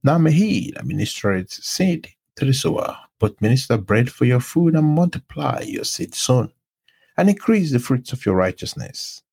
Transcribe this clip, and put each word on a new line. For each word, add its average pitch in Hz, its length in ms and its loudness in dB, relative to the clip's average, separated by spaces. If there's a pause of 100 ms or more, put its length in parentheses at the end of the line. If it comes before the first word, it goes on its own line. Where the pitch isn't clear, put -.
Now 151 160 2
may 156 140 4
he 170 400 0
that - 120 -12
ministereth 101 680 -4
seed - 560 -4 (280)
to - 80 -2
the 135 80 4
sower, - 460 -2 (220)
but - 200 -2
minister 120 380 2
bread 107 320 0
for - 140 -2
your 123 160 4
food, 165 340 2
and 151 220 4
multiply 151 640 -2
your - 240 -8
seed - 300 -8
sown, - 380 0 (640)
and 190 140 4
increase 202 400 2
the 123 80 2
fruits 127 340 -2
of 123 140 -6
your 95 80 2
righteousness - 880 -4 (100)